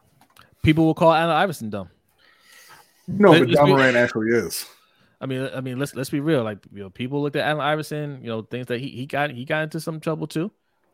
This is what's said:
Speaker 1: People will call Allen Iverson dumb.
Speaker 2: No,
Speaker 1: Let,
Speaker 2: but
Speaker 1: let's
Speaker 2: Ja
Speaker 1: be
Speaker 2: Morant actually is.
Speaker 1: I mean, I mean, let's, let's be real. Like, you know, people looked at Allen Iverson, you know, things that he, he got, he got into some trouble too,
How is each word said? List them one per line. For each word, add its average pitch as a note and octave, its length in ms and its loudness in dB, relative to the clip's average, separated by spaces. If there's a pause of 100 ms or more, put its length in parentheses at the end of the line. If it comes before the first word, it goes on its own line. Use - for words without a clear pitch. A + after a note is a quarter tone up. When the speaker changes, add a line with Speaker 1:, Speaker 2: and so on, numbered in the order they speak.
(640)
Speaker 1:
People D#3+ 240 4
will D#3 80 2
call E3 180 4
Allen E3 240 2
Iverson D#3 340 -2
dumb. G2+ 200 -10 (1160)
Speaker 2:
No, F#3+ 240 6
Speaker 1:
Let, D#3+ 100 10
Speaker 2:
but B2 80 2
Speaker 1:
let's D3+ 100 4
Speaker 2:
Ja C#3+ 80 8
Speaker 1:
be C#3+ 60 6
Speaker 2:
Morant C3 240 4
actually A#2 340 0
is. A2+ 360 -2 (540)
Speaker 1:
I B2+ 60 -10
mean, C3 280 -6
I C3 60 -6
mean, B2+ 180 -8
let's, C#3+ 160 -6
let's C3+ 160 -8
be D3 100 -4
real. C#3+ 240 0
Like, G#2+ 140 -6 (140)
you G2+ 100 -16
know, F#2+ 80 -14
people C3+ 320 -6
looked C#3+ 140 -4
at C#3 100 -2
Allen D3+ 180 -2
Iverson, D3 580 -6
you A#2 60 -12
know, A2+ 140 -6
things A#2+ 240 -10
that A#2+ 140 -4
he, C#3 80 -10
he B2 180 -12
got, C#3+ 240 -4
he B2 140 -12
got D#3 200 -4
into D#3 160 -8
some D#3+ 180 -8
trouble D#3 280 -6
too, E3 240 -4 (440)